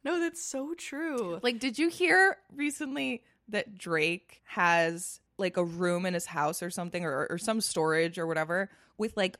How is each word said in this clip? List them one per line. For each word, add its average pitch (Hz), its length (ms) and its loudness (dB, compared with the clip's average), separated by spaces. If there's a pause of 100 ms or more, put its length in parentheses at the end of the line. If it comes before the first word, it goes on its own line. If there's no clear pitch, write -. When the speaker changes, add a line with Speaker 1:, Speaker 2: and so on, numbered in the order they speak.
Speaker 1:
No, 339 160 0
that's 339 240 -2
so 277 300 -6
true. 262 680 -4
Speaker 2:
Like, 240 160 0
did 254 180 -2
you 320 100 2
hear 359 480 6 (200)
recently 277 680 -4 (280)
that 208 280 -4
Drake 165 680 0
has, 170 760 2 (180)
like, 185 200 0
a 180 60 2
room 175 440 0
in 180 80 0
his 170 100 -2
house 160 380 -2
or 175 80 -6
something, 175 340 -6
or, 143 240 -2
or 175 80 -2
some 220 240 0
storage 160 560 2
or 165 80 -2
whatever, 165 460 -2 (260)
with, 220 180 -2
like, 190 240 0